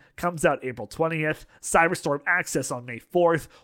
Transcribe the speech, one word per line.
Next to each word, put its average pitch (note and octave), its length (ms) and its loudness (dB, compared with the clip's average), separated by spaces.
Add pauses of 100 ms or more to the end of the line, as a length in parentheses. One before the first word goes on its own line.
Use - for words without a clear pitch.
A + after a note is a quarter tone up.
(160)
comes F3 300 -2
out C#3+ 180 0
April A#2 240 -10
twentieth, D#3 580 -2 (140)
Cyberstorm E3 680 2
Access F3 460 -2
on B2 140 -10
May A#2+ 120 -12
fourth, E3+ 500 2 (160)